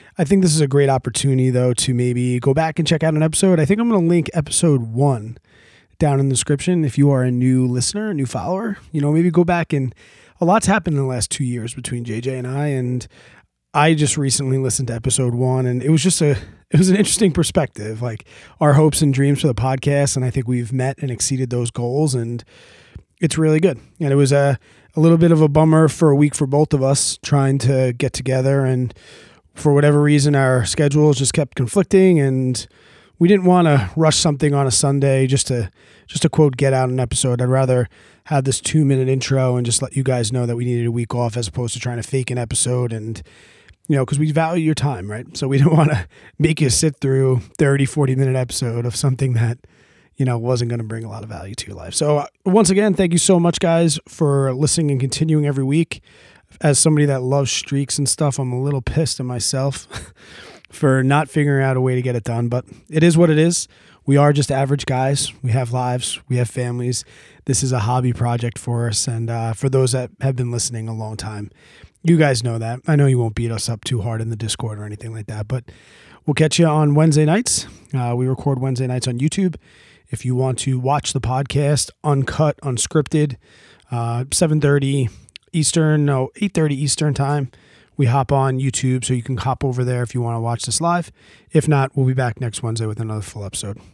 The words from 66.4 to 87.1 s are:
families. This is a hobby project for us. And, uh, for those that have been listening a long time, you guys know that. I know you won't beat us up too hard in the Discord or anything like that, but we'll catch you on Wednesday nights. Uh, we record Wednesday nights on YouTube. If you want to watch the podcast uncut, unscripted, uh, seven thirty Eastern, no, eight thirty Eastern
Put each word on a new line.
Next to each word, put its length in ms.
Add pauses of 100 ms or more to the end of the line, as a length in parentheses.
families. 560 (420)
This 180
is 80
a 80
hobby 320
project 440
for 300
us. 220
And, 200
uh, 260
for 140
those 240
that 280
have 160
been 160
listening 360
a 60
long 220
time, 340 (540)
you 120
guys 280
know 140
that. 280
I 80
know 120
you 120
won't 160
beat 160
us 180
up 140
too 200
hard 180
in 100
the 60
Discord 420
or 60
anything 280
like 140
that, 220
but 160 (600)
we'll 100
catch 260
you 60
on 280
Wednesday 300
nights. 420 (260)
Uh, 240
we 120
record 320
Wednesday 260
nights 220
on 100
YouTube. 380 (540)
If 140
you 120
want 240
to 180
watch 340
the 80
podcast 720 (140)
uncut, 540
unscripted, 800 (540)
uh, 400
seven 300
thirty 480 (440)
Eastern, 520
no, 320
eight 160
thirty 280
Eastern 340